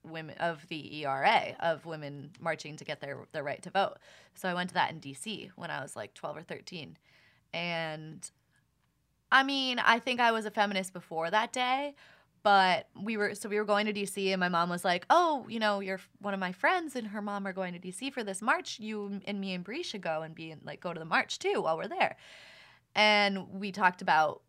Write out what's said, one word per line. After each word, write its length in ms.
women, 340
of 300
the 320
E 60
R 180
A, 340
of 280
women 520
marching 380
to 80
get 160
their, 180
their 100
right 200
to 80
vote. 260
So 140
I 60
went 140
to 60
that 180
in 80
D 120
C 440
when 160
I 100
was, 140
like, 180
twelve 220
or 60
thirteen. 540
And, 800
I 100
mean, 380
I 180
think 220
I 100
was 160
a 40
feminist 420
before 380
that 220
day, 420
but 460
we 160
were, 180
so 140
we 100
were 60
going 220
to 60
D 140
C, 260
and 80
my 80
mom 220
was 140
like, 260
"Oh, 380
you 100
know, 220
you're 160
f-, 120
one 120
of 80
my 120
friends 440
and 120
her 120
mom 260
are 60
going 220
to 40
D 120
C 200
for 140
this 160
march. 400
You 460
and 140
me 120
and 100
Bree 200
should 180
go 220
and 120
be 180
in, 120
like, 160
go 140
to 40
the 60
march 340
too 240
while 140
we're 120
there." 280
And 680
we 120
talked 300
about 460